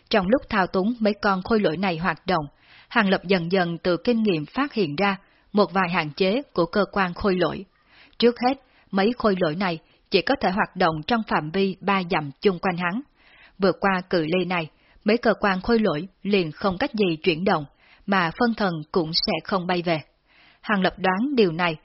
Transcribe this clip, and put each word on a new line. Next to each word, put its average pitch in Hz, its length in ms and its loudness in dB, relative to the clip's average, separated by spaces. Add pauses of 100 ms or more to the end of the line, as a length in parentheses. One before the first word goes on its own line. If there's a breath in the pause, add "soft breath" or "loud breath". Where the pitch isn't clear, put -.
(100)
Trong 196 180 0
lúc 262 200 2
thao 196 180 0
túng 196 320 0
mấy 214 240 0
con 190 200 0
khôi 220 180 0
lỗi 165 160 0
này 185 200 -2
hoạt 165 300 -4
động, 170 180 0 (440 soft breath)
Hàng 214 200 2
Lập 190 160 2
dần 175 280 0
dần 170 260 0
từ 180 180 0
kinh 226 260 0
nghiệm 160 240 0
phát 285 260 -6
hiện 151 240 -2
ra 196 200 0 (360 soft breath)
một 190 200 2
vài 190 200 0
hạn 160 180 -2
chế 196 320 0 (100)
của 170 140 2
cơ 196 260 0
quan 180 220 -2
khôi 196 220 0
lỗi. 170 280 0 (540 soft breath)
Trước 240 160 4 (140)
hết, 277 120 -2 (300 soft breath)
mấy 196 280 2
khôi 208 200 2
lỗi 160 160 0
này 180 240 -4 (320 soft breath)
chỉ 180 120 2
có - 180 0
thể 185 100 0
hoạt 185 260 -2
động 175 180 2 (120)
trong 233 220 0
phạm 160 220 -2
vi 196 300 -2
ba 190 300 -2
dặm 151 200 -2 (100)
chung 185 180 0
quanh 180 180 -2
hắn. 180 260 -4 (560 soft breath)
Vượt 185 220 2
qua 190 300 0
cự 180 100 2
ly 170 240 0
này, 175 260 -4 (340 soft breath)
mấy 214 140 2
cơ 226 220 2
quan 190 200 0
khôi 233 180 2
lỗi 185 300 0 (140)
liền 185 300 0
không 185 260 -4
cách 285 160 -4
gì 190 280 0
chuyển 170 220 0
động, 175 200 0 (420 soft breath)
mà 185 320 2
phân 233 160 2
thần 190 200 0 (180)
cũng 160 200 0
sẽ - 200 -2 (120)
không 180 220 -2
bay 180 160 -2
về. 165 180 0 (600 soft breath)
Hàng 196 220 0
Lập 175 160 0
đoán 208 380 0
điều 196 160 6
này 170 320 -2